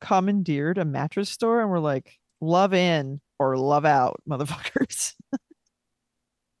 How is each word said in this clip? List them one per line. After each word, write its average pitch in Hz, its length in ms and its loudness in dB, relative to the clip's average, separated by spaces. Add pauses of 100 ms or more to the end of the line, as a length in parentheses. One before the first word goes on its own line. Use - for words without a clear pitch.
commandeered 185 760 0
a 175 80 0
mattress 151 440 -4
store 233 320 0
and 214 100 -2
we're 175 80 0
like, 143 400 -4 (220)
"Love 180 320 2
in 156 480 0 (180)
or 135 180 2
love 147 280 2
out, 139 380 4
<laughs> - 60 -10
motherfuckers." - 840 -6 (1500)